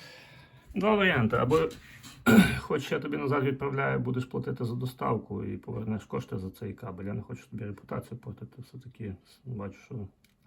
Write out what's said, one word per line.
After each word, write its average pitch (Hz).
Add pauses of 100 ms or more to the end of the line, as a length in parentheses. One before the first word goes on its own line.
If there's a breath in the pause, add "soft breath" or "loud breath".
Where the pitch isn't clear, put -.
(760 loud breath)
Два 208
варіанти, 143
або 147 (560 loud breath)
<clears throat> 196
хоч -
я 156
тобі 147
назад 139
відправляю, 135
будеш 127
платити 131
за 117
доставку 123
і 101
повернеш 110
кошти 131
за 95
цей 101
кабель. 92
Я 101
не 107
хочу -
тобі 101
репутацію 117
портити, -
все-таки 120 (300)
бачу, 101
що - (400)